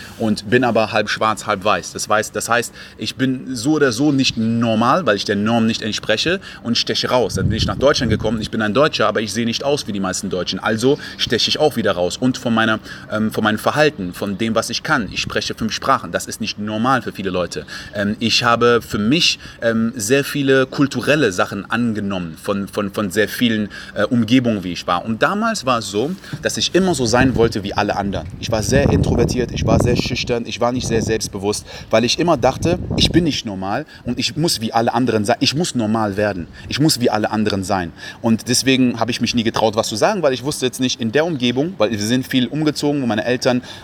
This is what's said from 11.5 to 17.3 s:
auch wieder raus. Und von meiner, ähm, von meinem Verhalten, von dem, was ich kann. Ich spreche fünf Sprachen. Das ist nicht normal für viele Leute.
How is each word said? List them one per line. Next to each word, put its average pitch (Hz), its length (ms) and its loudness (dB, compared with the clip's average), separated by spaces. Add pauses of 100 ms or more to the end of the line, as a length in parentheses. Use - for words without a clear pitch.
auch 151 160 4
wieder 104 160 2
raus. 87 240 0
Und 127 220 0
von 117 160 -2
meiner, 110 260 2 (320)
ähm, 107 200 -2
von 110 120 -2
meinem 107 140 2
Verhalten, 117 560 0
von 101 240 -6
dem, 113 180 -2
was 110 140 0
ich - 140 -6
kann. 127 280 -2
Ich 90 100 -6
spreche - 340 -4
fünf 110 180 -4
Sprachen. 113 380 -2
Das 92 160 -4
ist 113 140 -10
nicht 101 180 -6
normal 110 420 0
für 95 100 -8
viele 95 180 -6
Leute. 87 360 -2 (280)